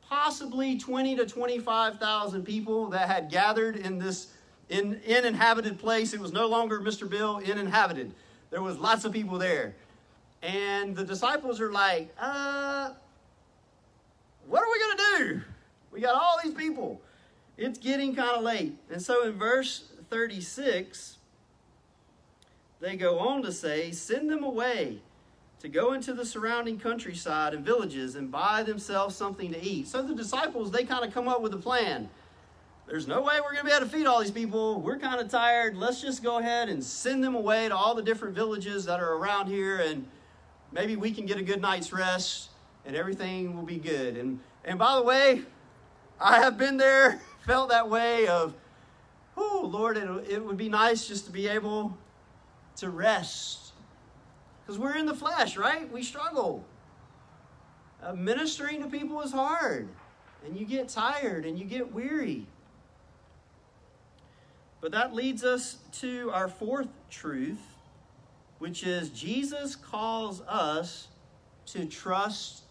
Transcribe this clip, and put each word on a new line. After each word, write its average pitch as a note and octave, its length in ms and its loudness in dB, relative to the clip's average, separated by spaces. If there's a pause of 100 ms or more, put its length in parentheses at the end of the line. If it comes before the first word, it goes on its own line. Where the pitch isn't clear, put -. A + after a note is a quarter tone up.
possibly C4+ 760 0
twenty C4 380 0
to A#3+ 100 4
twenty-five A3+ 720 0
thousand G#3 440 0
people G#3+ 460 0
that F#3 180 2
had E3+ 220 0
gathered G#3+ 460 4
in F#3 220 -4
this F#3 300 -4 (420)
in, G3+ 320 0
in A#3+ 240 4
inhabited A3 520 4
place. A3+ 360 0
It G#3 60 -8
was F3 120 -8
no A3 160 2
longer A3 320 0
Mister G#3 260 -4
Bill G#3 320 -2
in G3+ 200 -2
inhabited. F#3 560 2 (360)
There F3+ 120 -4
was F3+ 160 -4
lots G#3+ 260 2
of A3 80 -2
people G3 260 -4
there. D3 380 0 (640)
And G3+ 540 -4
the F#3+ 80 -4
disciples A#3+ 580 -2
are A3 100 0
like, F#3+ 480 2
"Uh, C#4 720 -4 (1500)
what C4 160 4
are A4+ 100 2
we A4+ 80 4
gonna G4+ 380 4
do? F3 240 0 (500)
We A3 100 -10
got B3 120 4
all E4 300 4
these D#4 100 -4
people. D#4 480 -4 (560)
It's A#3+ 220 -4
getting C4+ 360 0
kinda A#3+ 240 2
late." G#3 380 -2 (120)
And F3 120 -6
so A#3+ 220 4
in G#3+ 140 -2
verse B3+ 540 0 (200)
thirty-six, G#3+ 1080 -4 (1600)
they F#3+ 160 -6
go F3 220 4
on C4 240 2
to F#3 100 -4
say, E3 400 -2
Send C4+ 380 -2
them D4+ 140 -2
away A3+ 580 -2 (580)
to D3+ 100 -12
go G#3+ 240 4
into C4 200 -4
the A#3+ 120 -4
surrounding A3+ 540 -2
countryside E3+ 760 -2
and D3 120 -6
villages C#3+ 500 0
and C3+ 160 -8
buy G3+ 320 2
themselves G3+ 520 -2
something G3 360 -6
to E3 120 -6
eat. F3+ 240 -4
So C4 160 -2
the C4+ 100 -4
disciples, A#3 560 -2
they A#3+ 140 2
kinda B3 260 -2
come B3 180 -2
up B3 140 2
with G#3+ 120 -2
a G3 40 -6
plan. F#3+ 520 0 (760)
"There's D#3 220 -6
no A#3 140 2
way D4 200 2
we're C#4+ 120 -4
gonna C#4+ 120 -4
be D4 60 2
able C#4 140 6
to G#3+ 60 -6
feed D#4 140 0
all A#3+ 160 6
these G3+ 100 -2
people. A3 480 -2
We're C4 200 -4
kinda B3+ 260 -2
tired. A#3 500 4
Let's B3 240 0
just C4+ 220 -6
go A#3 160 0
ahead A#3 320 0
and C#3+ 140 -4
send C4 400 -2
them B3+ 120 2
away A3 320 2
to G3+ 80 0
all A3 200 4
the A3 80 -2
different G#3+ 320 -2
villages G3+ 500 -2
that F3 140 0
are E3 140 0
around G3 340 0
here, G3 320 0
and D3+ 280 0 (640)
maybe G#3+ 240 -2
we G#3+ 160 0
can G#3+ 140 -6
get G3+ 120 0
a F#3+ 60 -2
good G3 160 0
night's F#3 320 0
rest, F#3 580 -2 (360)
and C3+ 100 -6
everything F#3 600 -4
will E3+ 100 -8
be E3+ 120 -6
good." C#3 380 -2
And, B2 240 -4 (240)
and F3+ 140 -4
by B3 180 6
the B3 80 4
way, C4 400 6 (760)
I A3+ 200 10
have A#3+ 180 6
been C4+ 200 2
there, C4+ 420 8 (120)
<laughs> - 140 -20
felt C4 240 4
that A#3 200 6
way A#3 380 4
of, E3+ 260 2 (840)
"Oh, G4 340 0
Lord, G#3+ 280 0
it, G3+ 100 -4 (220)
it G#3+ 160 -4
would G3 120 -4
be A3 120 -4
nice A3+ 380 4
just G3+ 180 -8
to - 60 -16
be G3 160 -2
able G#3 500 -2 (800)
to F#3+ 120 -8
rest." F3+ 840 -2 (920)
'Cause G3+ 120 -10
we're C#4 200 -2
in D#4 80 0
the D4 100 -2
flesh, C#4+ 400 0
right? C#4 340 0
We B3 140 -8
struggle. C#4+ 640 -2 (1400)
Uh, F3 120 -8
ministering C#4+ 680 -2
to C#4 80 -8
people D4+ 320 -6
is C#4 100 -6
hard, C4+ 560 0 (560)
and D#3+ 140 -8
you G#3+ 80 -6
get B3+ 240 -4
tired, A3 560 -2
and E3 120 -4
you F#3 60 -6
get A#3+ 300 -6
weary. A3+ 540 -4 (2250)
But D#3+ 100 -6
that A#3 220 0
leads A#3+ 300 -2
us B3+ 340 0 (160)
to B3 400 -6
our F#3 160 0
fourth A#3 400 -4 (200)
truth, D3+ 680 -8 (800)
which F3 240 -8
is F3+ 260 0
Jesus C#4 640 -4
calls A3 640 -4
us E3+ 680 -2 (600)
to F#3 180 -6
trust G3 840 -4